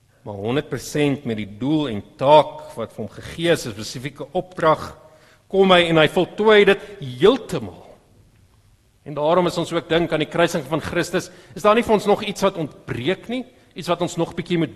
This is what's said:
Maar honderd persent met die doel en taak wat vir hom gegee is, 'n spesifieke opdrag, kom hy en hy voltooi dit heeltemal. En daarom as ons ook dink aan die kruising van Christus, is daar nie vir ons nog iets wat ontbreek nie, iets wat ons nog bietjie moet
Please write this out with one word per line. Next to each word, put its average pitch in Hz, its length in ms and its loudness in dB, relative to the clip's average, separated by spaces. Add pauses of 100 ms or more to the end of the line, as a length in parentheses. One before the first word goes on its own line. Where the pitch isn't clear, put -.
(220)
Maar 107 120 -12
honderd 107 340 -4
persent 143 560 -2
met 113 120 -4
die 104 220 -10
doel 143 300 -2
en 101 140 -6 (140)
taak - 600 4
wat 110 160 -8
vir 113 120 -10
hom 101 40 -10
gegee - 440 -4
is, 147 140 -2
'n 117 60 -8
spesifieke 120 600 -12
opdrag, - 640 -2 (520)
kom 190 220 4
hy 175 180 6
en 165 80 2
hy 156 120 6
voltooi 208 560 4
dit 196 160 4 (200)
heeltemal. 127 880 -2 (1200)
En 151 80 -12
daarom 170 320 2
as - 80 -4
ons 165 160 -4
ook 170 160 -4
dink 165 240 0
aan 156 80 -2
die 147 80 -2
kruising 165 400 0
van 151 160 -2
Christus, 175 460 -4 (260)
is - 80 -6
daar 208 140 6
nie 226 80 0
vir 226 80 2
ons 196 120 0
nog 202 220 2
iets 196 160 -4
wat 190 160 0
ontbreek 131 720 -6
nie, 247 140 -6 (260)
iets 180 160 -10
wat 175 160 -2
ons - 160 -6
nog 165 160 -4
bietjie 175 240 -2
moet 120 140 -2